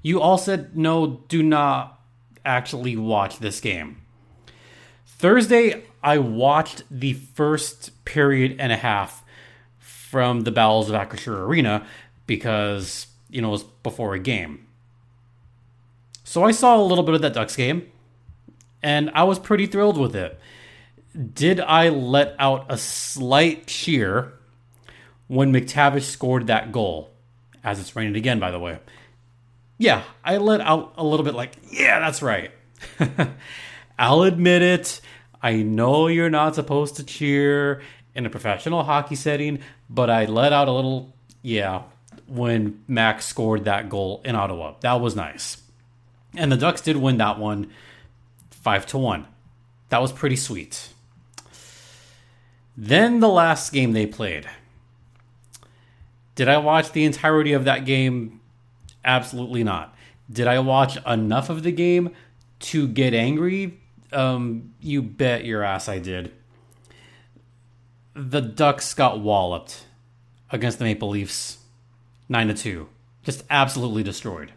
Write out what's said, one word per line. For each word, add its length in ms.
You 180
all 200
said, 360
"No, 520
do 160
not 560
actually 520
watch 420
this 220
game." 420
Thursday, 800
I 160
watched 720
the 240
first 880
period 540
and 140
a 60
half 460
from 640
the 100
bowels 380
of 60
Acrisure 500
Arena 400
because, 840
you 120
know, 80
it 20
was 120
before 520
a 40
game. 460
So 200
I 80
saw 260
a 40
little 220
bit 120
of 60
that 120
Ducks 220
game, 360
and 320
I 120
was 120
pretty 300
thrilled 300
with 180
it. 240
Did 260
I 300
let 500
out 300
a 80
slight 920
cheer 640
when 240
McTavish 520
scored 440
that 240
goal? 400
As 160
it's 160
raining 180
again, 240
by 120
the 80
way. 200
Yeah, 260
I 120
let 220
out 380
a 80
little 180
bit 120
like, 180
"Yeah, 280
that's 220
right." 300
<laughs> 960
I'll 260
admit 380
it. 380
I 160
know 500
you're 220
not 260
supposed 420
to 60
cheer 800
in 120
a 40
professional 540
hockey 320
setting, 440
but 200
I 160
let 260
out 160
a 60
little, 400
"Yeah," 420
when 600
Max 360
scored 400
that 240
goal 360
in 100
Ottawa. 460
That 180
was 160
nice. 460
And 160
the 60
Ducks 240
did 160
win 200
that 220
one 320
five 360
to 100
one. 300
That 140
was 100
pretty 240
sweet. 540
Then 460
the 80
last 420
game 220
they 120
played. 440
Did 140
I 80
watch 340
the 140
entirety 480
of 100
that 220
game? 560
Absolutely 600
not. 320
Did 160
I 120
watch 460
enough 440
of 140
the 80
game 400
to 280
get 260
angry? 640
Um, 680
you 220
bet 440
your 180
ass 260
I 100
did. 320
The 280
Ducks 520
got 260
walloped 640
against 280
the 60
Maple 240
Leafs, 500
nine 200
to 60
two. 360
Just 260
absolutely 540
destroyed. 540